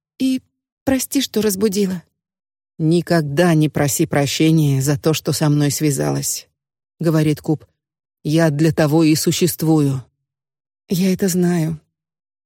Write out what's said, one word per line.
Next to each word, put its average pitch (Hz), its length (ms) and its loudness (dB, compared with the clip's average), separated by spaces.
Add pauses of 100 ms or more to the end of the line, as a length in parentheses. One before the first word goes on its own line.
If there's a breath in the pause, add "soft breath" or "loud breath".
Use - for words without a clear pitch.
(180)
«и 262 240 -2 (420)
прости, 262 380 -2
что - 180 -4
разбудила». 196 600 -2 (760)
«Никогда 160 760 2
не 156 160 2
проси 143 340 0
прощения 147 800 0
за 143 160 -2
то, 156 160 0
что - 180 -6
со 151 160 0
мной 147 220 2
связалась», 143 760 -4 (520)
говорит 156 400 0
Куб. - 240 -4 (580)
«Я 160 280 2
для 151 220 2
того 160 320 2
и 156 100 4
существую». 156 880 0 (840)
Я 185 240 0
это 190 160 -2
знаю 170 520 -2 (640)